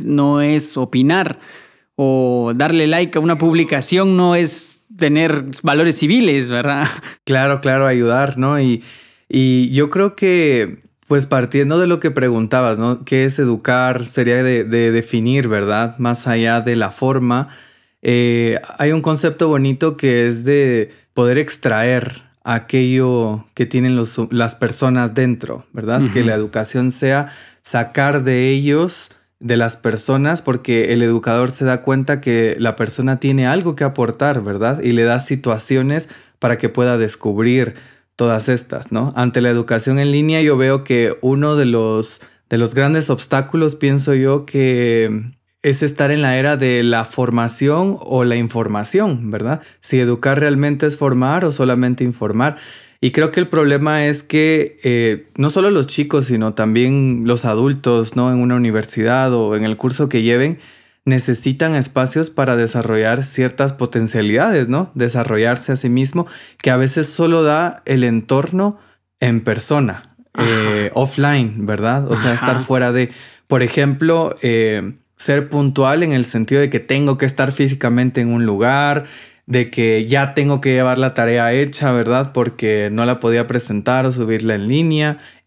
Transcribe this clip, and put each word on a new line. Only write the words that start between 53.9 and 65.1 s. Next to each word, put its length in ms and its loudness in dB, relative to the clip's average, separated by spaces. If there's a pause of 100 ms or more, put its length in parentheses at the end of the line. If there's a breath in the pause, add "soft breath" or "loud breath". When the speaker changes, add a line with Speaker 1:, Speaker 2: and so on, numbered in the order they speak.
Speaker 2:
es 180 -2
que, 600 0
eh, 440 0 (100)
no 120 2
solo 220 2
los 160 2
chicos, 380 0
sino 280 -2
también 720 2
los 200 0
adultos, 720 0
¿no? 140 2
En 80 2
una 160 2
universidad 800 0
o 220 0
en 80 0
el 140 -2
curso 320 -2
que 120 0
lleven, 380 2 (460 loud breath)
necesitan 720 0
espacios 540 0
para 280 0
desarrollar 640 0
ciertas 500 -2
potencialidades, 920 0
¿no? 280 -2
Desarrollarse 760 0